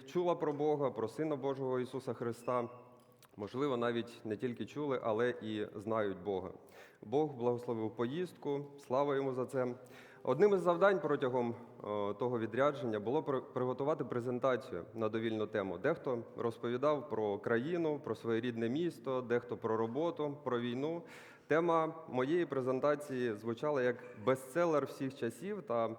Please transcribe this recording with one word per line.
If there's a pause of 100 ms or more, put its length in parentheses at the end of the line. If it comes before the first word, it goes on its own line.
чула
про
Бога,
про
Сина
Божого
Ісуса
Христа. (680)
Можливо,
навіть
не
тільки
чули,
але
і
знають
Бога. (520)
Бог
благословив
поїздку, (220)
слава
йому
за
це. (480)
Одним
із
завдань
протягом,
е, (300)
того
відрядження
було
при-,
приготувати
презентацію (100)
на
довільну
тему.
Дехто (180)
розповідав
про
країну,
про
своє
рідне
місто,
дехто
про
роботу,
про
війну. (440)
Тема (140)
моєї
презентації
звучала
як (280)
бестселер
всіх
часів
та